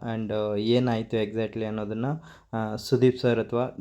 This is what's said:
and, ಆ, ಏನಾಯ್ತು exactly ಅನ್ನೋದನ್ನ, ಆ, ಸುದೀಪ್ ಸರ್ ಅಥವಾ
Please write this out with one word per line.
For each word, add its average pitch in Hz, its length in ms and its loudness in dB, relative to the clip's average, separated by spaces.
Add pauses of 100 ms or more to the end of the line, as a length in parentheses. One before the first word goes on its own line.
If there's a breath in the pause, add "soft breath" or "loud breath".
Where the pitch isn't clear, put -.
(160)
and, 110 160 -4
ಆ, 107 240 0
ಏನಾಯ್ತು 117 600 2
exactly 110 480 -2
ಅನ್ನೋದನ್ನ, 107 420 -4 (460 loud breath)
ಆ, 110 240 -2
ಸುದೀಪ್ 127 400 4
ಸರ್ 120 220 2
ಅಥವಾ 117 420 -2